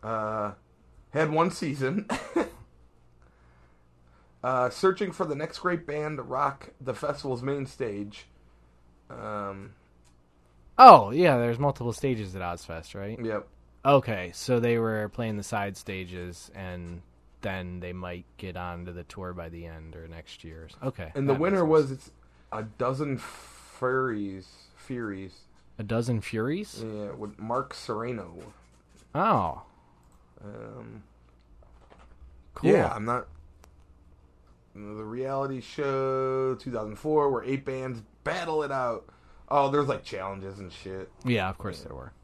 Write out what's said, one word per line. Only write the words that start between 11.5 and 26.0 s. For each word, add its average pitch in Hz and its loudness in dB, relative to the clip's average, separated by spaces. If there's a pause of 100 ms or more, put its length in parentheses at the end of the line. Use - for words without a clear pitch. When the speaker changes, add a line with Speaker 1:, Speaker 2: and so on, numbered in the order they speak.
Speaker 2:
multiple 131 -2
stages 107 -4
at 92 -6
Ozfest, 85 -8
right? 101 -8
Speaker 1:
Yep. 110 -4 (360)
Speaker 2:
Okay, 113 4
so 123 0
they 117 2
were 110 0
playing 110 -4
the 104 -8
side 101 -4
stages, 90 -10
and 90 -10 (380)
then 90 -6
they 90 -8
might 90 -10 (100)
get 92 -10
onto 87 -8
the 87 -12
tour 90 -12
by 85 -10
the 85 -14
end 80 -14
or 82 -16
next 82 -18
year. 80 -16 (160)
Okay, 98 -6
Speaker 1:
And 135 0
the 139 6
Speaker 2:
that 135 2
makes - -
Speaker 1:
winner 190 2
Speaker 2:
sense. 170 4
Speaker 1:
was, 156 6
it's 131 -12 (420)
A 110 -6
Dozen 131 -2
Furies. 110 -4 (300)
Furies. 101 -8 (460)
Speaker 2:
A - -4
Dozen 113 0